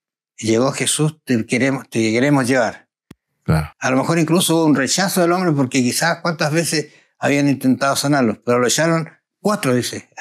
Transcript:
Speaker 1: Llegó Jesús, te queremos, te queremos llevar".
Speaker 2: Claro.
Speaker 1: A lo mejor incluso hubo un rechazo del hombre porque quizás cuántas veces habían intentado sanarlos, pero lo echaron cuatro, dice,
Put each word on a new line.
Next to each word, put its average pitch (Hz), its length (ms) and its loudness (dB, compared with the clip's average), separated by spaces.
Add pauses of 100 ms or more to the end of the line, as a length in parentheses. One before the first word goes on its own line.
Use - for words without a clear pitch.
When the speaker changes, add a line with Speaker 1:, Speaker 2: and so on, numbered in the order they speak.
(380)
Speaker 1:
Llegó 113 340 0
Jesús, 151 520 -2
te 113 220 0
queremos, 131 440 -2
te 113 220 0
queremos 131 360 2
llevar". 123 420 -2 (540)
Speaker 2:
Claro. - 360 -2
Speaker 1:
A 123 120 -4
lo 131 60 2
mejor 165 220 0
incluso 160 360 2
hubo 165 100 2
un 151 100 4
rechazo 180 460 0
del 170 100 2
hombre 180 200 0
porque 135 300 0
quizás 160 400 -2
cuántas 160 300 -4
veces 160 400 -2 (280)
habían 143 280 0
intentado 131 480 0
sanarlos, 135 480 0
pero 123 160 0
lo 123 80 2
echaron 165 420 0 (300)
cuatro, 202 360 0
dice, 117 340 -6 (120)